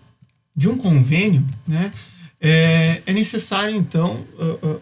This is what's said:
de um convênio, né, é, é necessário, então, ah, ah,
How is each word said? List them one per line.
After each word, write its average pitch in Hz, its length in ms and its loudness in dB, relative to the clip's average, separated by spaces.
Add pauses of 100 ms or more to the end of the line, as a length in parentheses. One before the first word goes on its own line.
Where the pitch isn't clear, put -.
(560)
de 156 120 2
um 254 100 0
convênio, 160 680 2 (200)
né, 170 260 -2 (480)
é, 160 640 2
é 190 80 -2
necessário, 214 640 -2
então, 185 480 -2 (140)
ah, 160 240 -4
ah, 156 200 -4